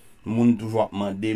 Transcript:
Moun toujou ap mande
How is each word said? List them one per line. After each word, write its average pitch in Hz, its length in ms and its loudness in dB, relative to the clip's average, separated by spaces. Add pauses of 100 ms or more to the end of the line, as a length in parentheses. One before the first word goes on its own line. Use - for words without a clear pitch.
(260)
Moun 117 320 4
toujou 110 240 -2
ap 104 160 -2
mande 101 380 -4